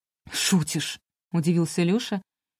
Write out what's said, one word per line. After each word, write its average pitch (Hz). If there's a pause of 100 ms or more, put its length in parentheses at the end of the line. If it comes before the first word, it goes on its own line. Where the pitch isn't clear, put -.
(320)
«Шутишь?» — - (320)
удивился 170
Леша 196 (380)